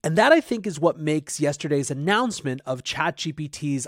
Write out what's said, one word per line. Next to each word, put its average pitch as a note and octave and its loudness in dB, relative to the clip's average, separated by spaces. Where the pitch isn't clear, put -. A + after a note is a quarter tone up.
And D#3+ 2
that, A#3 6
I D#4+ 8
think, A3 -4
is E3+ -4
what D#3+ 4
makes D3+ -2
yesterday's C#3+ -2
announcement D3+ -2
of B2+ -6
chat - -2
G D#3+ -4
P D3+ -8
T's C#3+ -4